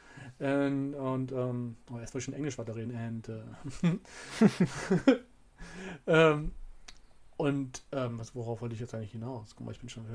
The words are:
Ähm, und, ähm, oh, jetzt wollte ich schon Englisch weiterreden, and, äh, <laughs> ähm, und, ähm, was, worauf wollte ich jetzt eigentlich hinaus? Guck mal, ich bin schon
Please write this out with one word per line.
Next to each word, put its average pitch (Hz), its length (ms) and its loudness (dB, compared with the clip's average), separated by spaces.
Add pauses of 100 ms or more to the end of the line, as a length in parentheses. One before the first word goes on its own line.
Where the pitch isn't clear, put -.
(400)
Ähm, 139 540 2
und, 131 380 -2
ähm, 123 440 -2 (160)
oh, 120 60 -6
jetzt 117 160 -10
wollte 135 60 -4
ich 123 60 -6
schon 135 100 -6
Englisch 139 240 -4
weiterreden, 113 360 -4
and, 113 340 -6
äh, 110 120 -8 (2750)
<laughs> - 0 -
ähm, 160 440 8 (840)
und, 139 560 0
ähm, 120 280 -2
was, 110 160 -10
worauf 117 260 -4
wollte 117 140 -4
ich 110 60 -6
jetzt 117 120 -10
eigentlich 110 180 -6
hinaus? 113 440 -8
Guck 120 100 -12
mal, 113 60 -6
ich - 80 -10
bin 120 100 -12
schon 113 260 -12